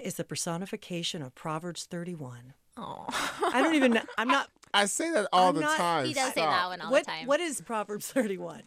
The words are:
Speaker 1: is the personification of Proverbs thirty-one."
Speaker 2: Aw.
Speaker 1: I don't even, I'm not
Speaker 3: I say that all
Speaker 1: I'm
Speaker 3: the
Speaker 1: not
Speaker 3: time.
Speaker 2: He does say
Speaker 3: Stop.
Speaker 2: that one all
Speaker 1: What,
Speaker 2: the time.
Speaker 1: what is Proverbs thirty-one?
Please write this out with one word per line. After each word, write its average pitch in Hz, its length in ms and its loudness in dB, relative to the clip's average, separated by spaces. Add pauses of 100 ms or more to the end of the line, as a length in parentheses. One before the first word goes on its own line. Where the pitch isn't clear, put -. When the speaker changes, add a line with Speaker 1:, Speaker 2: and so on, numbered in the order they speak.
Speaker 1:
is 175 140 -6
the 165 80 -4
personification 175 1000 -6
of 123 140 -10
Proverbs 165 480 -6
thirty-one." 139 680 -10 (220)
Speaker 2:
Aw. - 800 -4
Speaker 1:
I 254 80 4
don't 320 140 4
even, 247 240 6 (180)
I'm 220 80 0
not 277 220 2 (260)
Speaker 3:
I 202 120 4
say 330 260 -2
that 208 200 2
all 185 180 8
Speaker 1:
I'm - 40 4
Speaker 3:
the 320 60 0
Speaker 1:
not 302 160 2
Speaker 3:
time. 175 300 2
Speaker 2:
He 311 60 0
does 262 220 0
say - 60 0
Speaker 3:
Stop. 156 100 4
Speaker 2:
that 180 180 2
one 180 120 -8
all 165 100 -6
Speaker 1:
What, 294 140 6
Speaker 2:
the - 80 -8
time. 160 160 -8
Speaker 1:
what 285 100 4
is 330 220 -4
Proverbs 208 500 -6
thirty-one? 180 560 -2